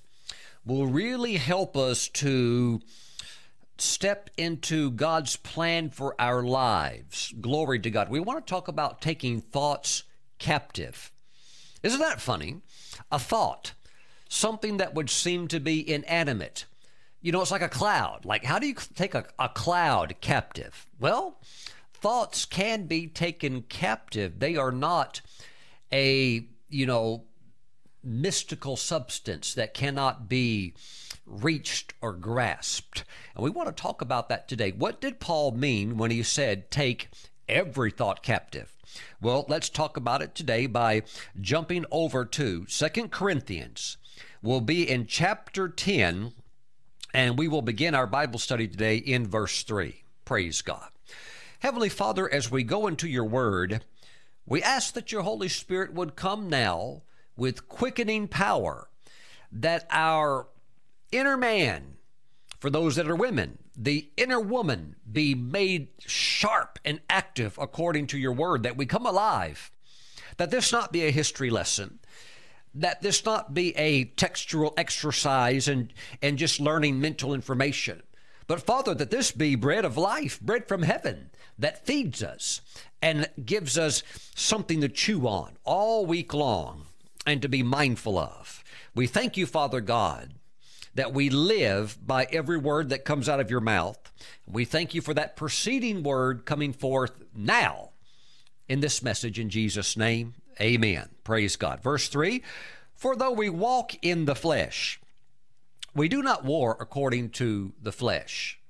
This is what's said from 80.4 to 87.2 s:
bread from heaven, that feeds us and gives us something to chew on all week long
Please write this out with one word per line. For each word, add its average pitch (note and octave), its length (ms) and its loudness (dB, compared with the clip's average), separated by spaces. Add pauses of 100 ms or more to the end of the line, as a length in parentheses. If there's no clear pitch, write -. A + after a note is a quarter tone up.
bread G#3+ 260 0
from F#3 160 0
heaven, A2+ 480 0 (280)
that - 280 -2
feeds A#3 360 0
us - 380 -4 (400)
and D#3 300 2 (140)
gives D#3 340 0
us D#3 240 2 (320)
something E3+ 460 2
to C#3+ 80 4
chew C#3+ 380 2
on F#2+ 380 -2
all G#3 400 4
week E3 300 0
long F2+ 520 2 (400)